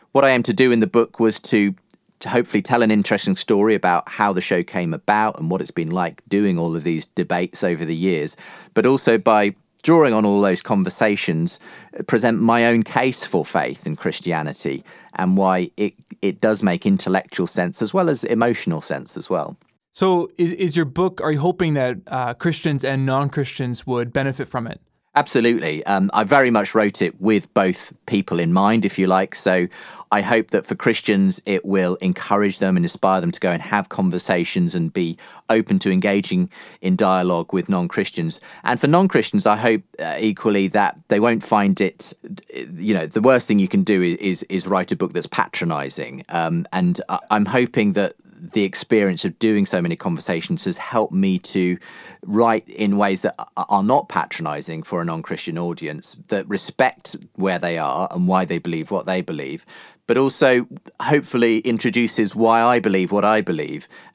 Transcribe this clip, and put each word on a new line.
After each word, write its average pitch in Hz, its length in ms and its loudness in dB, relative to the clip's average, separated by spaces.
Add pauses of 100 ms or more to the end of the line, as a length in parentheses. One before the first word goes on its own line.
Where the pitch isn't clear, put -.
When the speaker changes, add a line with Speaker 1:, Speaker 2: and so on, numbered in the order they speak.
(140)
Speaker 1:
what 135 120 6
I 135 60 6
aim 123 100 2
to 117 120 -2
do 127 180 6
in 117 80 4
the 107 80 4
book 117 320 2
was 110 220 2
to, 101 340 2 (460)
to - 80 -12
hopefully 120 340 0
tell 120 180 2
an 113 80 4
interesting 101 460 0
story 107 400 2
about 90 340 0
how 101 240 2
the 90 80 -2
show 87 220 0
came 87 280 -4
about 107 460 0
and 80 140 -4
what 92 100 -2
it's - 80 -8
been 82 220 -4
like 85 380 -4
doing 98 280 2
all 85 180 -2
of 78 80 -6
these 80 220 -4
debates 90 580 -4
over 85 220 -2
the 82 100 -4
years, 80 400 -2 (380)
but 113 140 2
also 127 320 4
by 104 340 4 (300)
drawing 156 320 6
on 107 100 2
all 101 160 4
those 95 220 2
conversations, 92 960 0 (400)
uh, - 20 -8
present 117 400 0
my 117 240 2
own 117 160 4
case 123 420 -2
for 82 220 -2
faith 69 400 -4
in 78 100 -6
Christianity 78 880 -6 (300)
and 92 240 0
why 92 400 2
it, 104 160 -2 (300)
it 95 180 -2
does 110 220 0
make 90 240 0
intellectual 95 580 0
sense 90 380 -4
as 104 100 -6
well 180 160 2
as 139 140 -2
emotional 113 580 -2
sense - 340 -10
as - 140 -14
well. 80 260 -4 (380)
Speaker 2:
So 180 440 0
is, 175 160 0
is 175 220 -4
your 170 100 2
book, 180 360 -4
are 156 100 0
you 147 80 0
hoping 175 360 0
that, 127 220 0 (100)
uh, 123 260 -4
Christians 156 500 -2
and 135 220 -2
non-Christians 135 800 -4
would 120 260 -4
benefit 135 360 -2
from 120 180 -6
it? - 160 -14 (320)
Speaker 1:
Absolutely. 113 720 0
Um, 98 280 2
I 104 120 2
very 131 260 4
much 107 240 0
wrote 104 260 2
it 87 200 -2
with 104 320 0
both 95 400 0 (120)
people 95 320 -2
in 85 140 0
mind, 101 320 4
if 98 160 -2
you 92 80 2
like. 95 260 2
So 92 340 0 (440)
I 104 100 2
hope 110 280 0
that 95 160 0
for 98 100 -4
Christians, 98 720 0
it 98 180 -2
will 92 320 0
encourage 98 640 0
them 95 160 2
and 87 80 2
inspire 95 380 0
them 85 100 -2
to - 80 -8
go 92 100 0
and 85 120 -2
have 101 260 -2
conversations 90 880 -2
and 82 160 -2
be 85 260 -4 (320)
open 107 300 2
to 101 100 -2
engaging 92 600 0 (320)
in 92 160 0
dialogue 90 560 0
with 90 160 -2
non-Christians. 87 720 -4 (240)
And 120 120 0
for 143 100 0
non-Christians, 151 580 2
I 104 100 4
hope, 113 280 0 (160)
uh, 80 200 -4
equally 101 500 0
that 101 380 0
they 104 140 2
won't 117 220 2
find 101 360 2
it, - 320 -4 (640)
you 98 200 -2
know, 82 140 -2
the 107 140 -2
worst 127 260 4
thing 104 100 4
you 95 120 4
can 98 140 2
do 95 180 2
i-, 87 180 2
is, 92 300 -4
is 95 180 -4
write 92 240 -2
a - 60 -2
book 87 160 -4
that's 87 140 -4
patronizing. 69 1000 -6
Um, 85 460 -2
and 87 340 0
I, 90 120 -4 (120)
I'm 104 140 2
hoping 113 480 0
that 98 220 -2 (380)
the 104 100 2
experience 98 600 0
of 87 140 -6
doing 107 260 2
so 92 160 -2
many 85 140 -2
conversations 82 720 -4
has 87 120 -4
helped - 360 -2
me 95 260 2
to 90 380 -2 (480)
write 110 440 2
in 101 280 0
ways 101 260 0
that - 160 -2
a-, - 300 -8
are 98 140 2
not 127 240 2
patronizing 80 760 -6
for 87 180 -4
a 85 40 -4
non-Christian 82 520 -8
audience, 80 580 -8 (120)
that 98 200 -4
respect - 680 -2 (200)
where 92 240 -2
they 85 180 -4
are 78 340 -2
and 90 160 0
why 92 180 2
they 85 140 -4
believe 82 320 -6
what 95 160 -4
they 92 140 -2
believe, 73 440 -10 (420)
but 117 100 2
also 131 500 2 (340)
hopefully 120 580 2
introduces 113 760 -2
why 113 260 4
I 120 180 4
believe 95 320 0
what 101 140 2
I 107 160 2
believe 76 460 -6 (280)